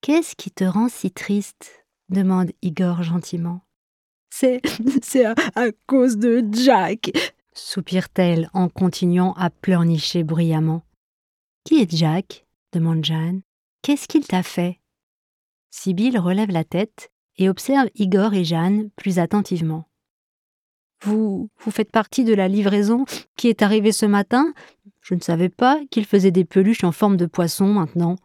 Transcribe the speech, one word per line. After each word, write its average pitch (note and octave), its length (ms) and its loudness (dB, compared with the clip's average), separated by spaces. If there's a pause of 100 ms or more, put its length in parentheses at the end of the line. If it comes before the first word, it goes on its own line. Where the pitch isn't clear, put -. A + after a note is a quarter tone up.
« - 0 -
Qu'est-ce D#4+ 360 0
qui - 140 -12
te - 140 -4
rend G#3 240 2
si - 220 -6
triste ? » - 720 -8 (240)
demande F#3 440 0 (100)
Igor F3 400 -2
gentiment. « E3+ 580 -6 (680)
C'est, B3+ 320 0 (400)
c'est B3 240 2
à, A3 80 -2 (200)
à A#3+ 120 0 (200)
cause B3+ 300 2
de A#3 340 2
Jack », G#3+ 600 2 (420)
soupire-t-elle F3 1000 -2
en F3+ 160 0
continuant F3+ 640 0
à F3+ 160 -2
pleurnicher E3+ 760 0
bruyamment. « D#3+ 580 0 (840)
Qui D#4 180 4
est E3 120 -2
Jack ? » E3 520 -2 (260)
demande E3 320 0
Jeanne. « D#3+ 380 -4 (400)
Qu'est-ce - 260 -2
qu'il D4 180 0
t'a F#3 160 -2
fait ? » F3+ 380 -6 (920)
Sibylle G#3+ 480 -2
relève F#3+ 320 0
la E3 140 0
tête - 460 -6 (280)
et F#3 100 2
observe C4 460 0
Igor G3+ 400 2
et F#3 100 0
Jeanne F#3 460 0
plus F#3 280 -4
attentivement. « E3+ 720 -2 (1120)
Vous, G#3 460 -2 (100)
vous - 120 -6
faites G#3+ 200 -4
partie A3+ 340 0
de A3+ 100 4
la F#3+ 120 2
livraison G3+ 600 2 (300)
qui - 120 0
est A3 140 2
arrivée G#3+ 280 2
ce G#3 140 0
matin ? G#3+ 480 2 (480)
Je - 140 -6
ne F3 60 -2
savais E3+ 280 0
pas C4 320 2 (100)
qu'il G#3+ 140 -2
faisait F#3+ 260 4
des F3+ 140 4
peluches G3 400 2
en F3 80 2
forme G3+ 240 2
de F3 80 2
poisson F3 480 0
maintenant. E3+ 520 0